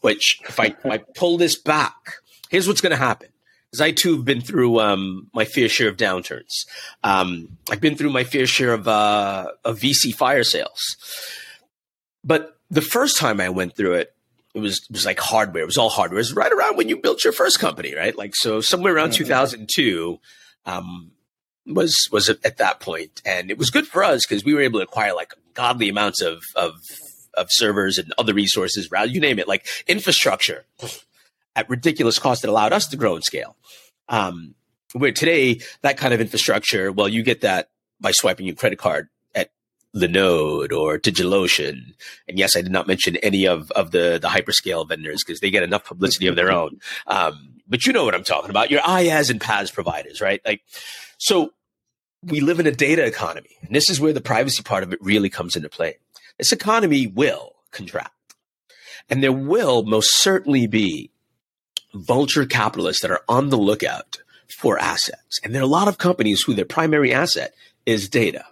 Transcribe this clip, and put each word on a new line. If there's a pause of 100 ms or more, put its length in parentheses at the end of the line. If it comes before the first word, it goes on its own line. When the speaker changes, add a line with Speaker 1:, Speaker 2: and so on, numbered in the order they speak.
Speaker 1:
which
if
I,
if
I (160)
pull
this
back, (340)
here's
what's
gonna
happen. (440)
'Cause
I
too
have
been
through,
um,
my
fair
share
of
downturns. (380)
Um, (100)
I've
been
through
my
fair
share
of,
uh, (160)
of
V
C
fire
sales. (1300)
But (140)
the
first
time
I
went
through
it, (400)
it
was, (100)
it
was
like
hardware.
It
was
all
hardware.
It
was
right
around
when
you
built
your
first
company,
right?
Like,
so
somewhere
around
Speaker 2:
Mm-hmm.
Speaker 1:
two
thousand
two, (440)
um, (560)
was, (200)
was
at
that
point.
And
it
was
good
for
us
'cause
we
were
able
to
acquire,
like, (220)
godly
amounts
of, (100)
of, (640)
of
servers
and
other
resources,
ra-,
you
name
it,
like, (220)
infrastructure (920)
at
ridiculous
cost
that
allowed
us
to
grow
and
scale. (540)
Um, (380)
where
today, (200)
that
kind
of
infrastructure,
well,
you
get
that (280)
by
swiping
your
credit
card (260)
at (460)
Linode
or
DigitalOcean. (340)
And
yes,
I
did
not
mention
any
of,
of
the,
the
hyperscale
vendors
'cause
they
get
enough
publicity
of
their
own. (260)
Um,
but
you
know
what
I'm
talking
about,
your
iaaS
and
paas
providers,
right?
Like, (560)
so (680)
we
live
in
a
data
economy,
and
this
is
where
the
privacy
part
of
it
really
comes
into
play. (400)
This
economy
will (160)
contract, (760)
and
there
will
most (100)
certainly
be (840)
vulture
capitalists
that
are
on
the
lookout (300)
for
assets.
And
there
are
a
lot
of
companies
who
their
primary
asset (320)
is
data.